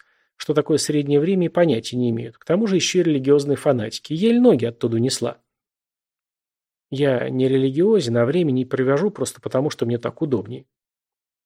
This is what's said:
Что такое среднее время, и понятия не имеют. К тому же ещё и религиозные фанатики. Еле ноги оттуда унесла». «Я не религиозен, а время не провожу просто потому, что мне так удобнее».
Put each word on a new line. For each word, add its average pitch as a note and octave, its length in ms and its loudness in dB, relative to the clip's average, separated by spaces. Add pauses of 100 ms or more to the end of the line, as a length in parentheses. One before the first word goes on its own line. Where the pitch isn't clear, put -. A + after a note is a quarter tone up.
(360)
Что - 180 -6
такое D3+ 240 2
среднее C#3+ 440 0
время, F3+ 240 0
и D#3+ 40 -2
понятия C#3 460 0
не B2 140 0
имеют. A#2+ 280 -6
К - 60 -20
тому G#3 240 0
же F#3+ 80 0
ещё F3+ 240 0
и F3 40 2
религиозные C#3+ 520 2
фанатики. A#2 560 -2
Еле A3+ 300 2
ноги E3 240 4
оттуда A#2 320 -2
унесла». B2+ 400 -2 (1500)
«Я C3+ 400 0
не C3 180 0
религиозен, C3+ 720 2
а A#2 80 4
время D#3 260 0
не B2+ 140 -2
провожу C#3 460 0
просто - 280 -8
потому, C3 300 -2
что - 160 -6
мне A#2+ 120 -2
так A#2+ 240 -10
удобнее». B2+ 440 -4 (800)